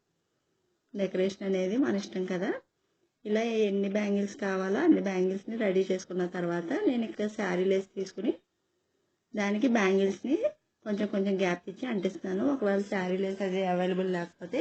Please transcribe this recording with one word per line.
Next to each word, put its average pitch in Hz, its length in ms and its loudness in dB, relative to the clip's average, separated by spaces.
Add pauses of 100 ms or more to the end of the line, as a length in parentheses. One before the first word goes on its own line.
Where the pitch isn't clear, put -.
(960)
డెకరేషన్ 196 520 -2
అనేది 190 300 0
మన 254 200 2
ఇష్టం 190 300 -4
కదా. 190 240 -2 (760)
ఇలా 214 200 0 (160)
ఎన్ని 196 280 2
బ్యాంగిల్స్ 202 480 0
కావాలో 190 440 0
అన్ని 302 220 6
బ్యాంగిల్స్‌ని 190 540 0
రెడీ 190 280 2
చేసుకున్న 185 420 -2
తర్వాత 175 440 -2 (140)
నేను 240 200 2
ఇక్కడ 214 260 -4
శారీ 185 340 -2
లేస్ 190 260 2
తీసుకుని 196 420 -4 (1000)
దానికి 208 340 2
బ్యాంగిల్స్‌ని 196 680 2 (480)
కొంచెం 208 240 -2
కొంచెం 196 280 0
గ్యాప్ 180 300 0
ఇచ్చి 190 200 -10
అంటిస్తున్నాను. 196 600 -2
ఒకవేళ 208 380 0
శారీ 185 300 -2
లేస్ 196 260 -2
అది 190 240 0
అవైలబుల్ 180 460 0
లేకపోతే 180 480 -6